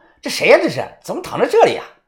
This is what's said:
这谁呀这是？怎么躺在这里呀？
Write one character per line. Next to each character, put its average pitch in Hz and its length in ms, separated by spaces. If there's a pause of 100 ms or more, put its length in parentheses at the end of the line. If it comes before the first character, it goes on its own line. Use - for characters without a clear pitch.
(220)
这 277 80
谁 156 200
呀 302 120
这 339 80
是？ 127 120 (200)
怎 202 140
么 349 60
躺 - 180
在 240 80
这 440 160
里 - 100
呀？ - 100 (240)